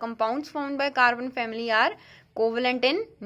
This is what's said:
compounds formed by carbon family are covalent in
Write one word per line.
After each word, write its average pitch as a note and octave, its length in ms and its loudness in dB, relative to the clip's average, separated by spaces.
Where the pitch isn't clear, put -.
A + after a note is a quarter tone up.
compounds A#3 480 -2
formed C#4+ 280 -4
by C#4 100 0
carbon B3 400 2
family A#3 440 -6
are A#3+ 160 4
covalent B3 440 0
in C4+ 120 4